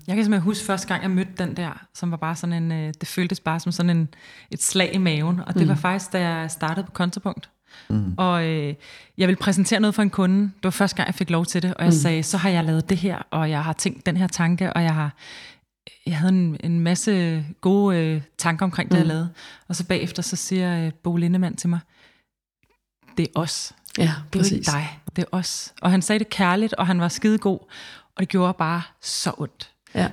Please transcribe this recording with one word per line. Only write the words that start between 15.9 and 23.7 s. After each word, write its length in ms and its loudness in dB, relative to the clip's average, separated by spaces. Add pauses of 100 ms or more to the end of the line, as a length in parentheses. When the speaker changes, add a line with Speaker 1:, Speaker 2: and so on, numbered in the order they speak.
Speaker 1:
jeg 120 -2
havde 140 4
en, 320 2
en 160 2
masse 640 0 (160)
gode, 380 4
øh, 220 0 (180)
tanker 280 0
omkring 240 -2
det, 60 4
jeg 80 6
Speaker 2:
Mm. 40 2
Speaker 1:
lavede. 200 -2 (400)
Og 80 -4
så 80 -4
bagefter, 380 -2
så 140 -4
siger, 500 -2
øh, 60 -4 (100)
Bo 140 0
Lindemann 400 2
til 120 -2
mig, 100 2 (1400)
"Det 40 2 (140)
er 40 -2
os. 320 -6 (260)